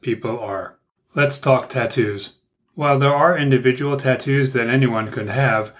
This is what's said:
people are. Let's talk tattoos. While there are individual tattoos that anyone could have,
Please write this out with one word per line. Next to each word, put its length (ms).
people 400
are. 380
Let's 240
talk 300
tattoos. 640
While 240
there 140
are 220
individual 640
tattoos 560
that 140
anyone 420
could 180
have, 520